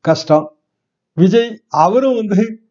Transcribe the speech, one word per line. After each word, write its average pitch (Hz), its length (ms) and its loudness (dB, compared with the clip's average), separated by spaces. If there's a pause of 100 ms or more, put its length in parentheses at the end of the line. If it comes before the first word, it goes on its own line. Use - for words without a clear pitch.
கஷ்டம். 156 560 -2 (580)
விஜய் 220 540 0
அவரும் 226 460 0
வந்து 220 460 -4 (100)